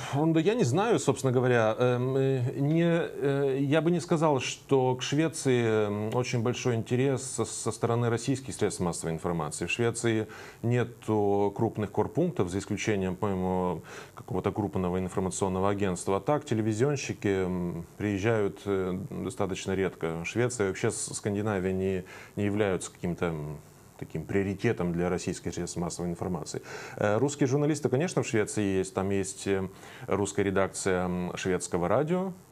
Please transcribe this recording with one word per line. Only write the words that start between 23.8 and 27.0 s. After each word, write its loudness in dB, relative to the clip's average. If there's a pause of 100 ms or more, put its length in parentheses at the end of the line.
таким -8
приоритетом 0
для 0
российских -4
средств -6
массовой -4
информации. -6 (360)
Э, 2